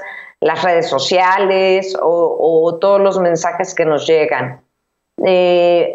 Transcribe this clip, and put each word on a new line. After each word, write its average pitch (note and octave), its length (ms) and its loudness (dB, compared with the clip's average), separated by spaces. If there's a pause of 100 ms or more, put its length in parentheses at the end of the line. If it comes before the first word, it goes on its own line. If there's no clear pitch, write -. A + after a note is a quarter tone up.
(400)
las D#3+ 240 -2
redes E3+ 240 0
sociales F#3+ 1120 0
o, E3+ 380 0
o E3 380 2
todos G3 240 2
los F#3+ 180 0
mensajes F3 560 -2
que E3+ 80 0
nos D3+ 240 -2
llegan. C#3+ 540 -2 (640)
Eh, F3 680 2